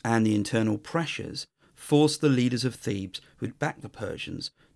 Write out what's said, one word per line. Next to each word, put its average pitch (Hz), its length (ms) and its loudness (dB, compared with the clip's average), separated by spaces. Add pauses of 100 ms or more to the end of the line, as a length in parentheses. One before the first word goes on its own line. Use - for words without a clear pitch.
and 113 220 4
the 107 100 4
internal 107 420 0
pressures - 680 -6 (260)
forced 151 460 2
the 151 80 2
leaders 123 380 4
of 120 100 -2
Thebes 98 460 -6 (160)
who'd - 220 -8
backed 156 220 -6
the 110 60 -12
Persians - 640 -10 (240)